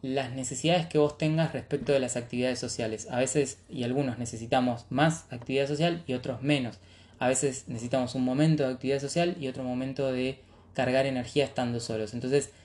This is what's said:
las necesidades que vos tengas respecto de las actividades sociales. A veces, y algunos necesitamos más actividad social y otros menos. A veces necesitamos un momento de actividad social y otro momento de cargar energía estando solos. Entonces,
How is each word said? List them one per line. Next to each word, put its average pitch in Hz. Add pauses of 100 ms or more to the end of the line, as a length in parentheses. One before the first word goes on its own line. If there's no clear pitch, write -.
las 131
necesidades 151
que 156
vos 147
tengas 156
respecto 139
de 135
las 127
actividades 123
sociales. 110
A 123
veces, 131 (100)
y 131
algunos 123
necesitamos 120
más 160
actividad 135
social 165
y 127
otros 127
menos. 135 (400)
A 127
veces 131
necesitamos 123
un 127
momento 151
de 131
actividad 131
social 170
y 139
otro 131
momento 131
de 127 (340)
cargar 131
energía 131
estando 120
solos. 110
Entonces, 127 (140)